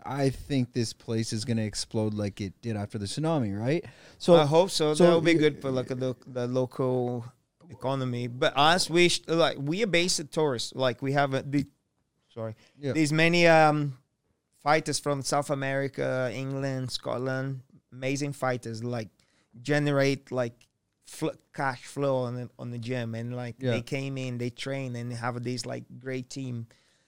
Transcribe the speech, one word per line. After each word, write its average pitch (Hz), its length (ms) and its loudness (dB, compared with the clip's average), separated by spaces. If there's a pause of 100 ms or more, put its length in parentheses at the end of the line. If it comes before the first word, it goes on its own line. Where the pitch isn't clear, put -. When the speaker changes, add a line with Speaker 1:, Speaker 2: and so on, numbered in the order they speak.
Speaker 1:
I 135 280 0
think 131 420 -2
this 117 180 -2
place 113 420 -4
is 107 120 -4
gonna 113 180 -2
explode 107 520 -4
like 104 260 -4
it 95 220 -8
did 113 140 -6
after 101 200 -8
the 101 80 -6
tsunami, 143 540 -2
right? 135 260 -2 (320)
So 175 200 8
Speaker 2:
I 151 80 8
hope 165 260 6
so. 151 240 2
Speaker 1:
so 165 100 6
Speaker 2:
That 170 100 8
would 165 100 4
be 170 100 6
Speaker 1:
y- 156 40 4
Speaker 2:
good 147 220 2
for, 135 80 -4
like, 127 200 -2
the, 127 260 -4 (100)
the 123 220 -4
local 123 800 -2 (440)
economy. 127 580 -4
But 127 300 0
us, 160 320 6
we 175 200 6
sh-, - 180 -2
like, 160 320 2
we 160 240 -2
are 220 40 -2
based 170 340 2
at 143 100 -12
tourists. 143 420 -2
Like, 127 280 0
we 135 100 -2
have 143 220 2
a, 135 100 -2
the, 143 220 -2 (680)
sorry, 113 220 -10 (240)
Speaker 1:
Yeah. 139 140 -4
Speaker 2:
there's 151 180 2
many, 170 360 6
um, 151 500 6 (680)
fighters 156 340 0
from 139 260 -2
South 147 260 -2
America, 135 840 -2
England, 135 580 -4
Scotland, 131 680 -4 (320)
amazing 135 400 -4
fighters, 117 500 -4
like, 120 280 -6 (520)
generate, 139 680 0
like, 123 360 -4 (380)
fl-, - 240 -4 (240)
cash 135 320 -4
flow 139 320 -2
on 123 180 -2
the, 123 220 -8
on 123 140 -10
the 120 80 -8
gym, 117 340 -4
and, 117 220 -8
like, 123 240 -8
Speaker 1:
Yeah. 131 120 0
Speaker 2:
they 113 100 0
came 135 360 -6
in, 127 220 -6
they 123 100 -2
train, 135 460 -8
and 120 180 -8
have 120 300 -6
this, 123 220 -4
like, 123 180 -8 (160)
great 131 300 -8
team. 123 360 -8 (420)